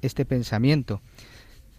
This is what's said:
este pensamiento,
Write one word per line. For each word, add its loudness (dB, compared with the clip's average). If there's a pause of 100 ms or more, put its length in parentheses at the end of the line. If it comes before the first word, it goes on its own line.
este -2
pensamiento, 0 (760)